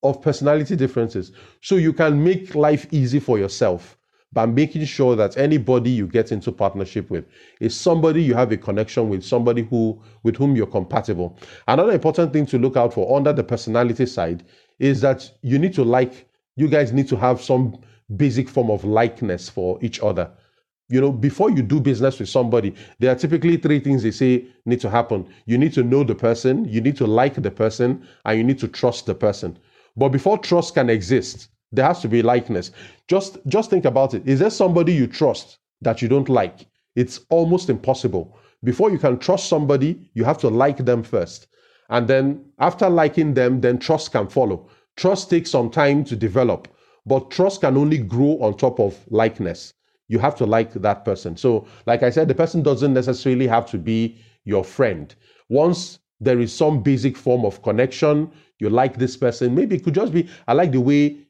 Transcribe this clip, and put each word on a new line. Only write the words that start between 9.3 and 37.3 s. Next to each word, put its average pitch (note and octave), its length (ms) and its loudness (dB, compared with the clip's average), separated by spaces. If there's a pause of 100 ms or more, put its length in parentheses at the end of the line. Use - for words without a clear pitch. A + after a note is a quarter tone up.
who, A2 360 -2 (260)
with A2+ 120 0
whom C#3 180 2
you're G#2+ 120 0
compatible. F#2 720 -4 (300)
Another F3 240 4
important D#3 420 0
thing D3+ 100 2
to C3 140 -2
look B2+ 180 0
out - 160 2
for A2+ 240 0
under C#3+ 160 2
the B2 120 -2
personality A#2 600 -2
side E2+ 400 -4 (340)
is C3+ 220 0
that C3 300 -2 (100)
you B2+ 180 0
need F3+ 140 0
to C#3+ 120 0
like, B2+ 440 0 (280)
you D3 120 2
guys C#3 240 2
need C3+ 160 0
to B2+ 80 0
have B2 240 0
some B2+ 400 -2 (360)
basic C3 300 0
form A#2 240 -2
of G2+ 140 -2
likeness G#2+ 640 -2
for F2+ 320 -4
each A2+ 220 -6
other, F#2 280 -2 (580)
you B2+ 120 2
know, C#3 100 2
before C#3 400 0
you D3 120 2
do C3+ 180 0
business B2+ 380 0
with G2 100 -8
somebody, A2+ 460 0 (240)
there B2+ 120 2
are B2+ 40 2
typically E3 420 0
three D3 240 0
things C3+ 220 0
they A2 80 0
say B2 360 0 (200)
need A#2+ 140 0
to G#2+ 100 -4
happen. A2+ 360 0 (200)
You A#2+ 100 0
need C#3 180 2
to C3 80 2
know C3 220 2
the A#2+ 100 -2
person, C3 520 0
you A2 140 -2
need C#3 160 0
to B2 100 0
like A#2+ 280 2
the G#2 160 -4
person, B2 560 -2 (180)
and A2 140 0
you A2+ 60 0
need C#3 140 2
to A2 100 -6
trust - 380 -4
the G2+ 80 -4
person. - 440 -4 (380)
But C3+ 140 2
before F#3+ 280 0
trust F3 360 -2
can B2+ 160 2
exist, G#2+ 580 -2 (240)
there B2+ 140 2
has F3 160 0
to A#2+ 60 -6
be A#2 140 2
likeness. A#2+ 480 -2 (380)
Just, G3 380 -2
just G#3+ 240 0
think F#3 160 0
about C3+ 260 2
it. A2+ 140 -6
Is C3 140 2
there G#3+ 100 2
somebody F3 420 2
you C3+ 140 2
trust - 520 -2 (220)
that A2+ 220 -2
you A#2 60 -2
don't C3+ 200 2
like? G#2+ 380 -2 (300)
It's B2 240 -2 (100)